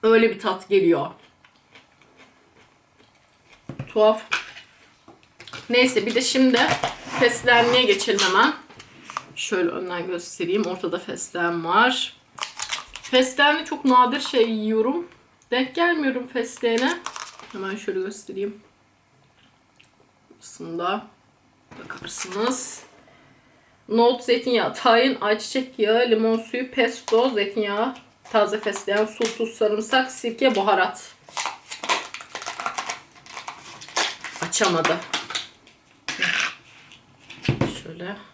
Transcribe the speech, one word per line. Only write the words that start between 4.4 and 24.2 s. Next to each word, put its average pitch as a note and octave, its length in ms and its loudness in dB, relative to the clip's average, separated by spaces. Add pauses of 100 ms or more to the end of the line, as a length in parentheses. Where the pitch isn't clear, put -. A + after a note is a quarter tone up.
Neyse B3 360 4
bir A3+ 100 -2
de B3+ 60 2
şimdi B3+ 380 4 (600)
fesleğenliğe A#3+ 640 4
geçelim G3+ 360 2
hemen. B3 340 4 (840)
Şöyle - 340 -2
önden F3+ 380 -6
göstereyim. F3+ 580 -2
Ortada F3 340 -4
fesleğen E3+ 680 -4
var. A3+ 520 2 (840)
Fesleğenli C#4+ 640 2
çok C#4+ 200 -8
nadir B3 340 4
şey A#3 300 2
yiyorum. A3 580 0 (440)
Denk B3+ 240 -2
gelmiyorum D4+ 520 0
fesleğene. B3+ 720 0 (540)
Hemen F#3+ 240 -8
şöyle F#3+ 240 -6
göstereyim. G3 600 -8 (1800)
Aslında E3+ 680 -6 (760)
bakarsınız. - 1040 -4 (1000)
Nohut, A#3+ 340 4